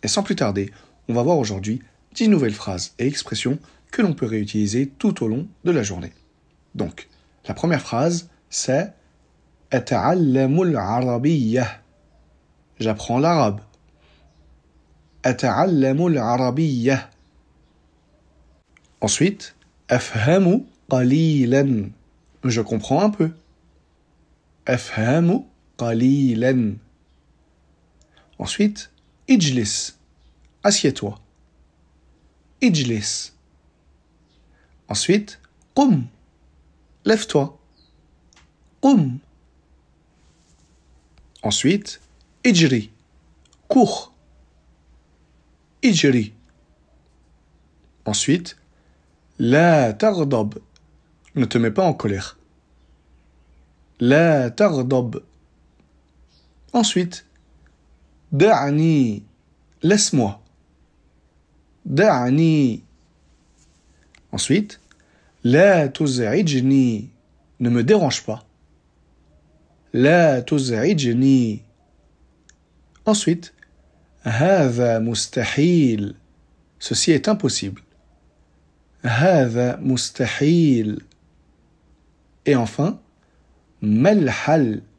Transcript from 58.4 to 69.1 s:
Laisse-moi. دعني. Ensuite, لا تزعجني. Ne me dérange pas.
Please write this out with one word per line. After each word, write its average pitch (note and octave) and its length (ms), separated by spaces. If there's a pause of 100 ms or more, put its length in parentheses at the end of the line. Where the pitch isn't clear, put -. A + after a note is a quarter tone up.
Laisse-moi. D#3 580 (1400)
دعني. D3 1000 (1500)
Ensuite, - 460 (640)
لا D#3+ 420
تزعجني. C3 1200 (520)
Ne A#2+ 80
me A#2+ 140
dérange D#3+ 420
pas. - 180 (1500)